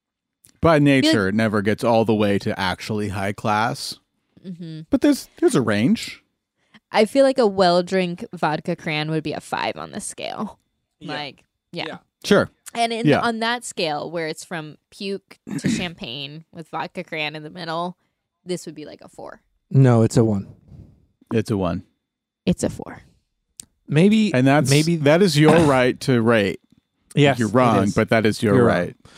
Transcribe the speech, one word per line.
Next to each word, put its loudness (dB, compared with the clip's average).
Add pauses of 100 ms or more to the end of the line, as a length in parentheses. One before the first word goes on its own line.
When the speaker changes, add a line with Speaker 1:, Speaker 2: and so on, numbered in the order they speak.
(600)
Speaker 1:
by 4
Speaker 2:
Feel 4
like 4
Speaker 1:
nature, 2
it -2
never 0
gets -2
all 4
the 2
way 2
to -6
actually -4
high -4
class. -4 (460)
Speaker 2:
Mm-hmm. -14
Speaker 1:
But -2
there's, 0
there's 0
a 2
range. -2 (680)
Speaker 2:
I 4
feel 2
like 2
a 2
well 2
drink -4
vodka -4
cran -6
would -2
be -6
a -10
five -6
on -14
the -12
scale. -10 (400)
Speaker 3:
Yeah. -12
Speaker 2:
Like, -12 (280)
yeah. -8
Speaker 3:
Yeah. -12 (260)
Speaker 1:
Sure. 2 (240)
Speaker 2:
And -4
in -6
Speaker 1:
Yeah. 4
Speaker 2:
on -4
that -4
scale, -6
where -8
it's -10
from -12 (120)
puke -12 (220)
to -4
<clears throat> -
champagne -8
with -18
vodka -10
cran -8
in -14
the -16
middle, -8 (480)
this -8
would -14
be -16
like -20
a -20
four. -20 (280)
Speaker 3:
No, 6
it's 2
a 6
one. -2 (840)
Speaker 1:
It's -2
a 0
one. -4 (640)
Speaker 2:
It's -2
a -2
four. -14 (840)
Speaker 3:
Maybe, 4
Speaker 1:
And 2
that's, 2
Speaker 3:
maybe 2
Speaker 1:
that 4
is 2
Speaker 3:
<clears throat> -
Speaker 1:
your 6 (100)
right 2
to 2
rate. 2 (560)
Speaker 3:
Yes, 4
Speaker 1:
You're 0
Speaker 3:
it -2
Speaker 1:
wrong, 4
Speaker 3:
is. -2
Speaker 1:
but 0
that 2
is 0
your 4
Speaker 3:
You're 6
Speaker 1:
right. 0 (100)
Speaker 3:
wrong. -20